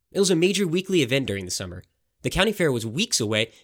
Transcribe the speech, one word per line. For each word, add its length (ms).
It 80
was 120
a 40
major 320
weekly 340
event 260
during 180
the 60
summer. 320
The 60
county 240
fair 180
was 140
weeks 340
away, 320